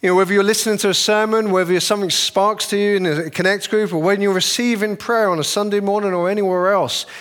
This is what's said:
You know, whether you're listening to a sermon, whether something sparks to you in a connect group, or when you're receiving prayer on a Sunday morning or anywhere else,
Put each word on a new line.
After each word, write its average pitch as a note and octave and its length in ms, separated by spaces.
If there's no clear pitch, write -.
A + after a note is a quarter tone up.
You - 60
know, F3+ 80
whether F#3 160
you're G3+ 100
listening G#3 360
to G#3 100
a F#3 60
sermon, G#3+ 580
whether F#3 260
something G3 320
sparks G3+ 580
to G3+ 80
you G3+ 200
in F#3 100
a D#3+ 240
connect G3 400
group, G#3+ 220
or E3+ 60
when G3 240
you're G3+ 100
receiving G#3 640
prayer A3 320
on F3 100
a D3 60
Sunday G#3 340
morning G3+ 360
or F3 140
anywhere F#3+ 440
else, F3+ 320